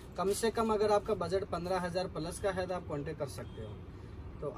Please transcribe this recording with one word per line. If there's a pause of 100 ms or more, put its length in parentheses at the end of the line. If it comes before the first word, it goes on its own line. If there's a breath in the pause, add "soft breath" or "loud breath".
(160 loud breath)
कम
से
कम
अगर
आपका
budget
पन्द्रह
हज़ार
plus
का
है
तो
आप
contact
कर
सकते
हो। (580 loud breath)
तो